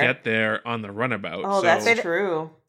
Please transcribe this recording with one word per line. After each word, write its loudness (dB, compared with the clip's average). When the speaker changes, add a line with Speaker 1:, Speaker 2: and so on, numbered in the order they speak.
Speaker 1:
there. -
Speaker 2:
to 4
get -20
there 0
on -4
the -10
runabout. -4
Speaker 1:
Oh, 0
Speaker 2:
so 0
Speaker 1:
that's 4
Speaker 3:
Say 4
that -4
Speaker 1:
true. -2